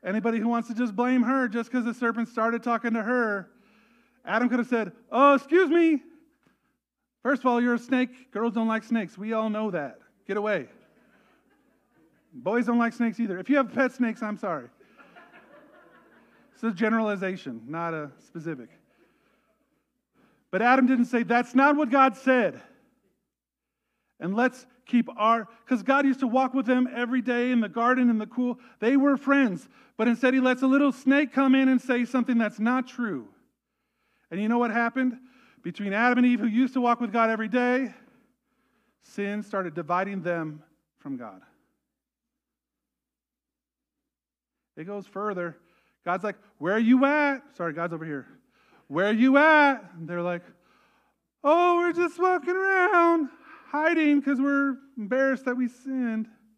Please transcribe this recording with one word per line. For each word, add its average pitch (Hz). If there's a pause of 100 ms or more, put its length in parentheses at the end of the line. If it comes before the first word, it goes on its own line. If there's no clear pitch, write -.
Anybody 220
who 214
wants 233
to 240
just 220
blame 247
her 254
just 233
'cause 247
the 233
serpent 233
started 226
talking 233
to 226
her, 220 (720)
Adam 226
could 240
have 117
said, 220 (160)
"Oh, 285
excuse 330
me. 320 (1200)
First 254
of 254
all, 240
you're 240
a 233
snake. 254
Girls 220
don't 226
like 220
snakes. 220
We 214
all 220
know 214
that. 143 (260)
Get 190
away." 202 (1600)
Boys 185
don't 240
like 233
snakes 233
either. 202
If 185
you 285
have 262
pet 254
snakes, 226
I'm 214
sorry. 151 (1800)
It's -
a 226
generalization, 190
not 165
a 147
specific. 151 (1800)
But 190
Adam 254
didn't 247
say, 240
"That's 240
not 285
what 294
God 262
said. 247 (1600)
And 180
let's 247 (180)
keep -
our," 220 (180)
'cause 233
God 277
used 269
to 269
walk 254
with 254
them 254
every 247
day 240
in 240
the 208
garden, 247
in 220
the 214
cool. 247 (200)
They 247
were 277
friends. 269 (280)
But 226
instead, 254
he 269
lets 254
a 269
little 277
snake 277
come 269
in 269
and 254
say 247
something 247
that's 220
not 254
true. 170 (960)
And 170
you 214
know 240
what 233
happened? 240 (440)
Between 196
Adam 240
and 247
Eve, 247
who -
used 240
to 262
walk 240
with 233
God 226
every 220
day, 247 (1040)
sin 202
started 190
dividing 180
them 160 (340)
from 139
God. 113 (3250)
It 165
goes 202
further. 185 (480)
God's 175
like, 202 (220)
"Where 180
are 226
you 247
at?" 285
Sorry, 170
God's 170
over 160
here. 143 (600)
"Where 170
are 214
you 254
at?" 285
And 165
they're 175
like, 175 (1000)
"Oh, 339
we're 349
just 339
walking 359
around, 359 (380)
hiding 302
'cause 269
we're 277 (180)
embarrassed 262
that 247
we 254
sinned." 240 (280)